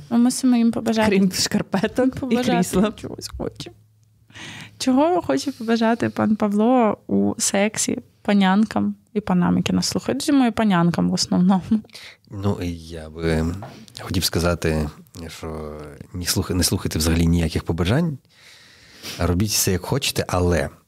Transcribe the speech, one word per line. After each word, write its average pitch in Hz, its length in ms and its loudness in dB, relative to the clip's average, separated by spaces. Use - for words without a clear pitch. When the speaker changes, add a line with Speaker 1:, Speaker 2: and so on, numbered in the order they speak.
Speaker 1:
Ми 240 80 2
мусимо 247 380 2
їм 233 160 4
побажати. 220 380 0
Speaker 2:
Крім 196 220 4
шкарпеток 220 840 0
і - 40 -8
Speaker 1:
Побажати 247 320 0
Speaker 2:
крісла. 185 400 2
Speaker 1:
чогось - 460 -12
хочемо. - 380 -10
Чого 311 440 2
хоче 277 300 -2
побажати 226 580 0
пан 214 260 0
Павло 214 640 2
у 196 300 2
сексі - 640 -2
панянкам 202 720 2
і 208 80 -2
панам, 185 360 2
які 185 160 0
нас 185 140 0
слухають? 240 400 -4
Думаю, 269 240 4
панянкам 180 580 2
в 180 40 0
основному. 185 480 2
Speaker 3:
Ну, 101 300 -2
і 87 160 -4
я 80 320 -14
би 82 460 -2
хотів 90 220 -2
сказати, 80 680 0
що 78 500 -12
не 90 120 -8
слух-, - 280 -2
не 90 100 2
слухайте - 360 -2
взагалі 82 280 2
ніяких 82 360 2
побажань, 123 540 0
а 87 100 0
робіть 92 240 0
все, - 200 0
як 90 140 0
хочете, - 420 -2
але 87 420 2